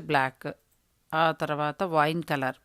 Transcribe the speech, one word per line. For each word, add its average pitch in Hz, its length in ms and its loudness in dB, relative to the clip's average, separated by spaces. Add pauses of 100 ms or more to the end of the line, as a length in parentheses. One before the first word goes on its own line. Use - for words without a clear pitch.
(100)
బ్లాక్, 135 360 0 (680)
ఆ 160 120 2 (180)
తర్వాత 147 400 -2 (140)
వైన్ 160 340 2
కలర్, 131 340 -2